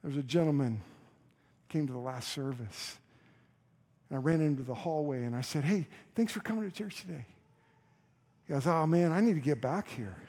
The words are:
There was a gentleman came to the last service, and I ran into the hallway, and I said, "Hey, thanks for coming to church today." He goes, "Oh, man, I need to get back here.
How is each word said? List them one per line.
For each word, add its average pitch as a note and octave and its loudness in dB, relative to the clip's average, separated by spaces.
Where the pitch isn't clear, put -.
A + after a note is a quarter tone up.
There D#3+ -6
was C#3 -2
a D3 -2
gentleman C#3 2
came D3+ 0
to B2+ -6
the B2+ -6
last B2 -8
service, B2 -6
and C#3 -4
I - -4
ran D#3+ 4
into D3 2
the B2 -4
hallway, D3 -2
and A#2+ -2
I A#2+ -2
said, C#3 -2
"Hey, F3 0
thanks A3+ 0
for G#3+ -6
coming A3 -4
to F3 -14
church G#3 -8
today." D#3 -10
He E3+ -4
goes, C#3 2
"Oh, E3 4
man, E3+ 6
I F#3 4
need A3 6
to D3+ 0
get C3 0
back D#3+ -2
here. G2 -8